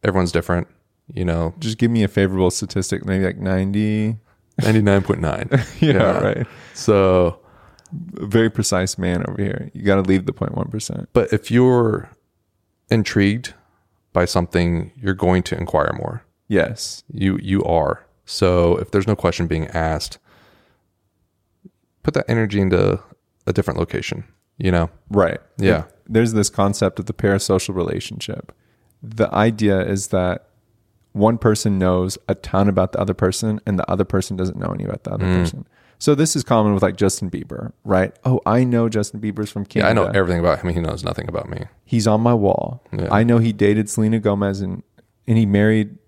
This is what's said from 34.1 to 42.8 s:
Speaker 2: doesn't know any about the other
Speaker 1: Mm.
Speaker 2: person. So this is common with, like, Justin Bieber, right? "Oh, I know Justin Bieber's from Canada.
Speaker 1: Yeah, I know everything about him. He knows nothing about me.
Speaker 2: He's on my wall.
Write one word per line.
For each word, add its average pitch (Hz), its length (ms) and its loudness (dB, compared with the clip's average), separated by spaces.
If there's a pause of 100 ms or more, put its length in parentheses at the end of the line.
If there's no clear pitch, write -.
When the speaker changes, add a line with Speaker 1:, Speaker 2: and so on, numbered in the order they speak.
Speaker 2:
doesn't 92 220 -4
know - 140 -4
any - 120 -6
about - 200 -8
the - 80 -8
other 101 140 -4
Speaker 1:
Mm. 90 140 2
Speaker 2:
person. - 260 -4 (340)
So 151 140 4
this 156 220 0
is 131 80 -2
common 107 300 4
with, 98 80 2
like, 92 140 0
Justin 95 320 0
Bieber, - 440 -10 (120)
right? 95 400 0
"Oh, 127 220 2
I 117 160 4
know 117 260 2
Justin 107 320 -4
Bieber's 95 300 -6
from 101 160 -8
Canada. - 200 0
Speaker 1:
Yeah, 101 40 4
I - 20 2 (140)
know 98 100 -4
everything 90 220 2
about 85 220 2
him. 90 120 -2
He 85 80 -2
knows 82 220 -4
nothing 85 260 -6
about - 200 -8
me. - 160 -10 (200)
Speaker 2:
He's 113 220 0
on 110 140 4
my 120 140 4
wall. 107 580 -2